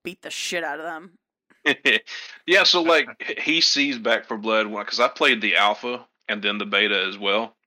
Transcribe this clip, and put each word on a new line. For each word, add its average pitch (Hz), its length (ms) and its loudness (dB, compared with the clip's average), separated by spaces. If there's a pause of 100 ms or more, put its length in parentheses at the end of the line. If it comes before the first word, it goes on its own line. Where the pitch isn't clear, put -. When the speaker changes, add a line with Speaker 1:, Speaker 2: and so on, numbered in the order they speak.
Speaker 1:
beat 180 200 -12
the 156 80 -12
shit 175 320 -6
out 147 160 -6
of 160 60 -10
them." 165 340 -14 (460)
Speaker 2:
<laughs> 131 340 2 (480)
Yeah, 185 160 6
so, 175 180 4
like, 160 280 4 (200)
h-, - 140 -8
he 165 180 0
sees 143 380 0
Back 113 260 0
for 113 120 -6
Blood, 110 280 0
one, 104 220 -8
'cause 113 120 -4
I 123 80 4
played 131 340 2
the 98 160 2
alpha 120 460 0 (240)
and 104 140 -4
then 104 160 -2
the 104 80 -6
beta 101 420 0
as 98 120 -8
well. 104 360 -2 (120)